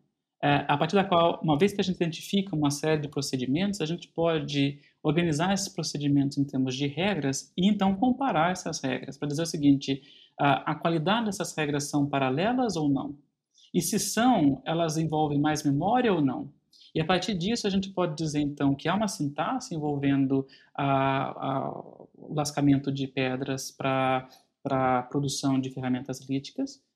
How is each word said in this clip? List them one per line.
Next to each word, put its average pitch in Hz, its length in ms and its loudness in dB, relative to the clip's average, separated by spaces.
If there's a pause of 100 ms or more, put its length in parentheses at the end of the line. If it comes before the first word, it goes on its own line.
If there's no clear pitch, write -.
(440)
eh, 143 240 2
a 143 100 2
partir 165 180 0
da 190 80 6
qual, 170 400 4
uma 151 140 4
vez 202 160 4
que 202 80 -2
a - 20 2
gente 185 140 -2
identifica 185 580 -2
uma 147 160 2
série 156 300 0
de 143 60 -6
procedimentos, 147 720 -2
a 156 40 -2
gente 170 220 -6
pode 143 720 0 (240)
organizar 165 500 2
esses 196 160 -2
procedimentos 143 680 0
em 139 80 2
termos 131 300 -2
de 143 120 -2
regras 143 720 -2
e 180 100 4
então 196 280 2
comparar 240 560 2
essas 175 300 -6
regras, - 360 -6
pra 147 100 -4
dizer 147 160 -2
o - 20 -2
seguinte, 139 560 2 (400)
a, 143 300 2
a 151 40 0
qualidade 175 520 0
dessas 180 280 -6
regras 147 280 -2
são 143 260 0
paralelas 165 680 0
ou 156 140 0
não? 139 260 -2 (580)
E 180 80 2
se 202 180 0
são, 220 680 2
elas 165 320 0
envolvem 156 420 0
mais 147 240 2
memória 196 480 2
ou 170 80 2
não? 147 320 0 (440)
E 160 40 0
a 160 60 0
partir 185 300 0
disso 208 320 -2
a - 20 2
gente 190 200 0
pode 175 260 -2
dizer 151 240 -2
então 143 360 0
que 147 140 -6
há 185 60 2
uma 214 120 0
sintaxe 175 680 -4
envolvendo 139 680 0 (300)
a, 135 540 0
a, 135 400 -4 (460)
o - 180 -14
lascamento 143 580 2
de 135 160 -4
pedras 131 640 -4
pra, 131 560 0 (360)
pra 127 400 0
produção 139 560 0
de 131 100 -4
ferramentas 127 580 -4
líticas, 139 540 -6 (140)